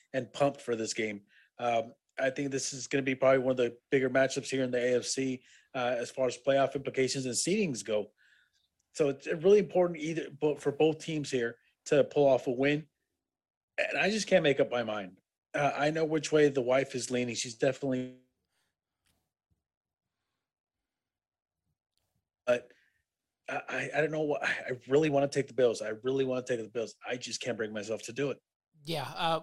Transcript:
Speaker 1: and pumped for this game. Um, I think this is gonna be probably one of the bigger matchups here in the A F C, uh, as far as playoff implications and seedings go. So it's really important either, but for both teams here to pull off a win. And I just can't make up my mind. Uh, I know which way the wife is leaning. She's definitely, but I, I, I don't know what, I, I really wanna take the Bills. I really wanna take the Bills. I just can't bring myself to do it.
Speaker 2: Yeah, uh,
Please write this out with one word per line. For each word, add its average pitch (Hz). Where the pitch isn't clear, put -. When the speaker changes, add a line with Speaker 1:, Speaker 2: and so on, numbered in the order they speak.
Speaker 1:
and 123
pumped 143
for 120
this 110
game. 107
Um, 117
I 131
think 139
this 131
is 127
gonna 135
be 131
probably 135
one 131
of 123
the 120
bigger 131
matchups 131
here 135
in 123
the 123
A 123
F 113
C, 131
uh, 123
as 120
far 131
as 123
playoff 139
implications 131
and 120
seedings 165
go. 107
So 147
it's 139
really 175
important 175
either, 151
but 147
for 143
both 156
teams 156
here 120
to 143
pull 143
off 131
a 135
win. 143
And -
I 175
just 214
can't 185
make 139
up 135
my 123
mind. 104
Uh, 143
I 147
know 160
which 151
way 151
the 135
wife 131
is 120
leaning. 123
She's 113
definitely, 127
but 123
I, 139
I, -
I 151
don't 151
know 156
what, 147
I, -
I -
really 151
wanna 139
take 135
the 113
Bills. 117
I 107
really 135
wanna 127
take 120
the 104
Bills. 110
I 123
just 120
can't 117
bring 107
myself 107
to 117
do 139
it. 123
Speaker 2:
Yeah, 147
uh, 165